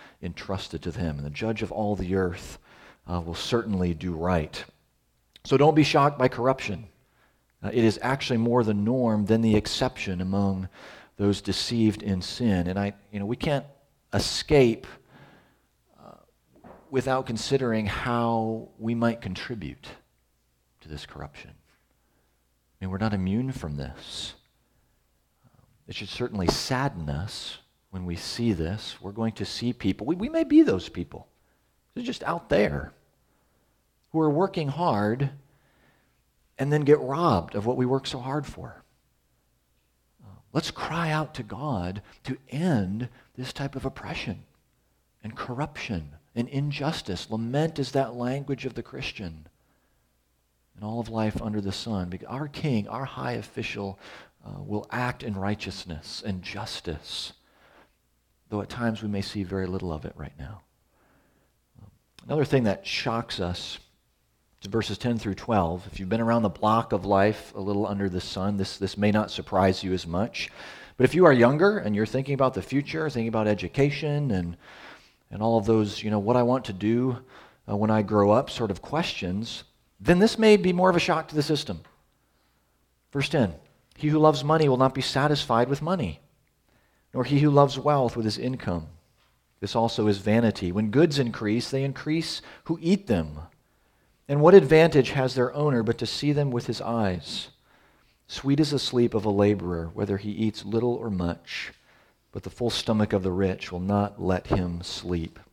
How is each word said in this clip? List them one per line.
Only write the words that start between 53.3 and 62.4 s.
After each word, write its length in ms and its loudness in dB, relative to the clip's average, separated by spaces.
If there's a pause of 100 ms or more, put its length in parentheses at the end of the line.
official, 640 -8 (480)
uh, 160 -12
will 280 -6
act 320 -4
in 120 -6
righteousness 880 -8
and 180 -6
justice, 880 -10 (1160)
though 140 -4
at 80 -8
times 320 -4
we 60 -4
may 120 -2
see 220 -4
very 240 -4
little 260 -4
of 140 -8
it 100 -12
right 220 -14
now. 240 -14 (1600)
Another 200 0